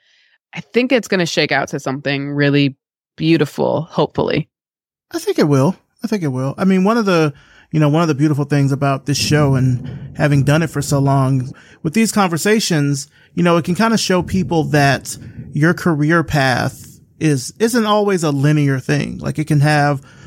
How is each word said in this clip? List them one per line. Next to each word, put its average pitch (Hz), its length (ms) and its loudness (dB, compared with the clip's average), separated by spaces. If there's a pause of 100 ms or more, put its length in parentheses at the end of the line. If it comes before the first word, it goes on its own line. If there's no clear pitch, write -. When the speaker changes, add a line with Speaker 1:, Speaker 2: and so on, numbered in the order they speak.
(540)
Speaker 1:
I 175 80 -12
think 240 300 -2
it's 233 160 0
gonna 185 180 0
shake 151 260 -2
out 139 180 0
to 147 100 -6
something 139 520 -4
really 143 440 2 (400)
beautiful, 156 680 0
hopefully. - 640 -2 (640)
Speaker 2:
I 339 80 -6
think 381 200 -2
it 190 80 4
will. 143 280 2 (280)
I 220 40 -4
think 202 160 -4
it 143 60 -2
will. 131 280 -4
I 185 80 -2
mean, 190 180 2
one 220 140 2
of 226 80 0
the, 160 280 2 (380)
you 156 80 0
know, 147 100 4
one 156 120 2
of 170 60 2
the 151 80 0
beautiful 143 300 0
things 139 260 0
about 139 340 -2
this 143 120 -2
show 147 380 2
and 127 640 -4
having 143 260 2
done 151 200 2
it 156 60 -4
for 147 120 -6
so 143 180 -2
long 135 520 0 (300)
with 160 120 -4
these 220 180 0
conversations, 170 1000 0 (240)
you 175 100 -2
know, 170 140 4
it 165 80 -2
can - 100 -2
kinda 226 220 2
show 185 240 0
people 165 440 -2
that 139 520 0 (360)
your 160 200 2
career 156 500 0
path 131 760 -2 (200)
is, 147 400 -2
isn't 226 260 0
always 208 380 0
a 151 80 0
linear 143 480 2
thing. 127 380 -4
Like, 139 220 -6
it 151 80 -6
can 151 140 2
have 147 440 0 (220)